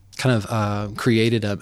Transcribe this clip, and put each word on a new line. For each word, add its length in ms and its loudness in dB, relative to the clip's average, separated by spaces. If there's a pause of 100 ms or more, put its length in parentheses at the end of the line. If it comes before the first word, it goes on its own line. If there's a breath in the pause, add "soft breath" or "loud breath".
(180)
kind 180 2
of, 120 -2
uh, 460 -2
created 500 2
a, 180 -4